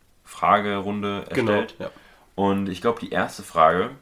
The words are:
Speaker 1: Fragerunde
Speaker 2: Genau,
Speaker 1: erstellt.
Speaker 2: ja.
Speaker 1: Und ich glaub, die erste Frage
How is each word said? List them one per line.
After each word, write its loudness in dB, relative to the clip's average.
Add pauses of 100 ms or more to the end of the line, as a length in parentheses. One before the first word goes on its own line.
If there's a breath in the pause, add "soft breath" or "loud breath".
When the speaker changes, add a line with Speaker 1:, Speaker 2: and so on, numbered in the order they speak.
(240)
Speaker 1:
Fragerunde 0 (100)
Speaker 2:
Genau, 2
Speaker 1:
erstellt. 0
Speaker 2:
ja. -10 (440 loud breath)
Speaker 1:
Und 0
ich -8
glaub, 0
die -10
erste -2
Frage 4 (120)